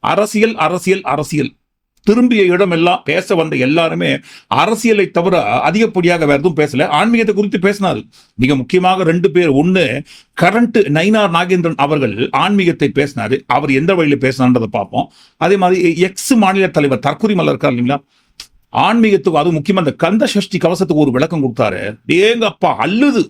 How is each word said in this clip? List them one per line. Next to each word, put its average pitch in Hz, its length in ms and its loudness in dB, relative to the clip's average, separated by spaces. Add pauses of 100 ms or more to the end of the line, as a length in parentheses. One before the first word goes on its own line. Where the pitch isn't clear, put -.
அரசியல், 214 540 0
அரசியல், 180 460 -2
அரசியல். 143 480 -4 (540)
திரும்பிய 233 380 4
இடம் 180 280 2
எல்லாம் 175 300 0
பேச 185 320 -2
வந்த 160 220 -2
எல்லாருமே 160 520 0 (440)
அரசியலை 208 560 2
தவிர 175 260 0 (260)
அதிகப்படியாக 175 640 0
வேற 143 120 2
எதுவும் 151 220 0
பேசல. 151 320 0
ஆன்மீகத்தை 220 440 2
குறித்து 208 240 -2
பேசினாரு 196 420 -2 (380)
மிக 131 160 2
முக்கியமாக 185 520 0
ரெண்டு 170 220 2
பேர். 170 240 2
ஒண்ணு 170 320 2 (520)
கரண்ட் 233 400 2 (120)
நயினார் 190 440 2
நாகேந்திரன் 175 460 0
அவர்கள் 139 360 0 (200)
ஆன்மீகத்தை 170 560 0
பேசினாரு. 127 460 -2 (120)
அவர் 139 240 0
எந்த 156 200 0
வழியில 151 260 2
பேசினான்றதை 127 500 0
பார்ப்போம். 104 400 -6 (320)
அதே 180 160 2
மாதிரி 180 240 2 (200)
எக்ஸ் 190 340 -4
மாநில 190 340 0
தலைவர் 139 340 -2
தற்கொலை 196 320 -2
மலர் 156 180 0
இருக்கார் 131 200 -2
இல்லைங்களா, 123 260 -2 (720)
ஆன்மீகத்துக்கு, 190 720 2
அது 165 140 0
முக்கியமா 185 260 0
இந்த 143 140 -2
கந்த 208 300 0
சஷ்டி 190 320 -2
கவசத்துக்கு 156 460 0
ஒரு 127 80 -2
விளக்கம் 147 320 -2
கொடுத்தாரு. 107 380 -4 (340)
ஏங்கப்பா 208 640 0
அள்ளுது. 226 500 2